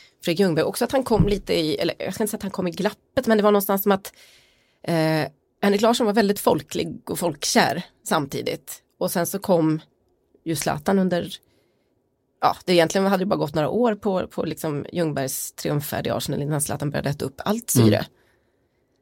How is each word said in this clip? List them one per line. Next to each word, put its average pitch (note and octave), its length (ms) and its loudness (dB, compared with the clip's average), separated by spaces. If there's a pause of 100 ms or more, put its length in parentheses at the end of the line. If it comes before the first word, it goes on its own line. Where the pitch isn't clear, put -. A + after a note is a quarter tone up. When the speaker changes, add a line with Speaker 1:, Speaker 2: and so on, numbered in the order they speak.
(240)
Speaker 1:
Fredrik E3+ 160 0
Ljungberg. D#3+ 260 2
Också A#3 200 -2
att - 60 -6
han C4+ 120 0
kom G3+ 240 4
lite G3 260 -2
i, D#3 240 0
eller - 220 -2
jag - 140 -6
ska A3+ 100 -4
inte G#3+ 80 -2
säga G#3+ 60 -6
att - 60 -10
han F#3+ 80 -6
kom F3+ 160 -4
i E3+ 40 -2
glappet, F3+ 560 -4
men A3+ 100 4
det G3 60 4
var G#3 80 6
någonstans G3+ 320 2
som G3+ 80 4
att, - 220 -2 (760)
eh, D#3+ 380 2 (360)
Henrik G3+ 200 4
Larsson A#3 240 4
var G#3 80 2
väldigt G#3 260 2
folklig - 680 -2
och E3+ 100 -6
folkkär E3+ 640 0 (240)
samtidigt. - 760 -4 (180)
Och F3 120 -2
sen E3+ 140 0
så F#3+ 140 -6
kom D#3+ 400 2 (640)
ju D#3+ 100 -2
Zlatan D3+ 440 0
under, F3+ 340 0 (1080)
ja, - 140 2 (100)
det F3+ 80 2
egentligen F3 340 4
hade G3 140 2
det F#3 40 -2
bara G3 100 0
gått D3+ 200 -2
några D3+ 140 0
år A3 260 0
på, F#3+ 320 -4
på - 180 -6
liksom D3+ 480 -6
Ljungbergs D3 580 -4
triumfärd - 560 -4
i - 20 -2
Arsenal C3+ 320 -2
innan D3 200 -2
Zlatan D3 300 -4
började C#3 180 -2
äta D3 160 -4
upp - 200 -10
allt A3 240 -2
syre. A2 280 4
Speaker 2:
Mm. - 80 -4 (960)